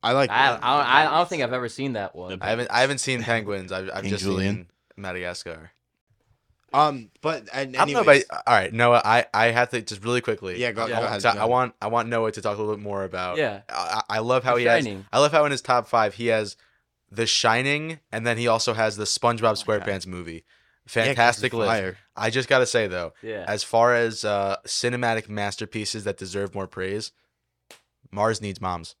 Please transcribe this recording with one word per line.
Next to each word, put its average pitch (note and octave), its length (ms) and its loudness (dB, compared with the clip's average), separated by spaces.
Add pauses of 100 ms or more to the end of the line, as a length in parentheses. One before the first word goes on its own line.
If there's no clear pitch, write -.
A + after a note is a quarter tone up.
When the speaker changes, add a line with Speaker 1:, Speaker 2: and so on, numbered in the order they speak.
Speaker 1:
I A#2 80 2
like C3 180 2
Speaker 2:
I, B2+ 220 4
Speaker 1:
that. A#2 120 -4
Speaker 2:
I, C#3 180 2
I, C#3 320 4
I D#3 40 4
don't E3+ 100 2
think E3+ 140 -4
I've B2 120 -2
ever B2 160 -4
seen C3+ 240 -6
that G2+ 220 -6
one. F2+ 220 -10
Speaker 3:
The F2+ 80 -10
Speaker 4:
I G2 40 -2
haven't, A#2 200 -2
I A#2+ 120 4
haven't C3+ 180 2
seen B2 240 -4
Penguins. G2+ 480 -4
I've, F#2+ 200 -6
I've G2 120 -6
Speaker 1:
King G2 80 -4
Speaker 4:
just G2 120 -2
Speaker 1:
Julian. F#2+ 320 0
Speaker 4:
seen F2+ 120 -12 (280)
Madagascar. F2 760 -10 (1000)
Speaker 1:
Um, C3+ 360 0 (120)
but, D3 320 -4
and C3 240 -6
Speaker 4:
I D3 80 4
don't D3 80 -4
know A#3+ 80 2
Speaker 1:
anyways. C#3+ 240 8
Speaker 4:
about, - 200 -10
all B2 80 4
right, F#2+ 200 2
Noah. A#2 300 6
I, A#2 300 4
I A2+ 140 4
have A#2+ 220 2
to A#2+ 120 -4
just G2+ 220 -12
really A#2+ 180 0
quickly. G2 380 -6
Speaker 1:
Yeah, A#2+ 140 -2
go, A2+ 100 -4
Speaker 4:
I A2+ 60 -4
Speaker 1:
go A#2 60 -4
Speaker 4:
want A2+ 100 0
Speaker 1:
ahead, G#2+ 160 -4
Speaker 4:
to, - 20 -8
Speaker 1:
go A#2+ 60 6
Speaker 4:
I G2 80 2
Speaker 1:
ahead. A2 120 2
Speaker 4:
want, B2 320 2
I G2+ 60 -6
want A#2 220 -2
Noah A2+ 240 0
to G#2+ 80 -10
talk G#2 160 -2
a G#2+ 40 -6
little G#2+ 140 -2
bit G#2 80 -14
more G2+ 200 -6
about. F2+ 340 -6
Speaker 2:
Yeah. G#2+ 320 -4
Speaker 4:
I, F2 400 -4
I G#2+ 80 -2
I - 20 0
love B2 240 2
how B2 120 2
Speaker 2:
The A#2+ 60 2
Speaker 4:
he A#2+ 60 2
has. A#2 160 4
Speaker 2:
Shining. G2 300 -8
Speaker 4:
I A#2+ 60 4
love D3 120 6
how D3+ 140 4
in D3 60 0
his C3+ 100 -4
top B2 260 2
five A2 280 2
he A#2 120 -2
has A2 300 0 (520)
The A2+ 160 -2
Shining, C#3+ 760 0 (120)
and A2+ 160 -4
then A#2 100 0
he A#2+ 100 0
also A2+ 260 2
has A2 240 0
the G#2 80 -4
SpongeBob A2+ 480 0 (100)
Speaker 1:
Okay. G#2+ 160 0 (120)
Speaker 4:
SquarePants F#2+ 140 -6
movie. F2+ 280 -12
Speaker 1:
Yeah, E2 100 -16 (420)
'cause - 60 -20 (160)
Speaker 4:
Fantastic A#2+ 460 2
Speaker 1:
he's A#2 60 -4
Speaker 4:
list. G#2+ 100 2
Speaker 1:
fire. F#2+ 280 -2 (180)
Speaker 4:
I A2+ 140 0
just B2 200 -2
gotta C3 160 4
say A2+ 220 0
though, F2+ 340 -6
Speaker 2:
Yeah. G#2 260 -10
Speaker 4:
as G#2 160 -4
far A#2 320 4
as, A2+ 300 -2
uh, G2 400 0
cinematic A#2+ 640 -2
masterpieces G#2 720 -8
that G2+ 140 -6
deserve G2 360 -6
more F#2+ 140 -8
praise, G2 440 -8 (1000)
Mars G#2+ 300 0
Needs G2+ 200 -8
Moms. F2+ 400 -8